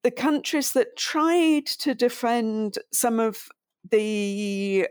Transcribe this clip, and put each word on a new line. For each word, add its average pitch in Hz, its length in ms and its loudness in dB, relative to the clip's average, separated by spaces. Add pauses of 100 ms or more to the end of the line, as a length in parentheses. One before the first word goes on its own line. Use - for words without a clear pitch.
The 247 80 2
countries 285 600 -2
that - 240 0
tried 320 680 2
to - 260 -2
defend 226 840 0 (120)
some 226 300 0
of 220 260 -2 (420)
the 202 1000 0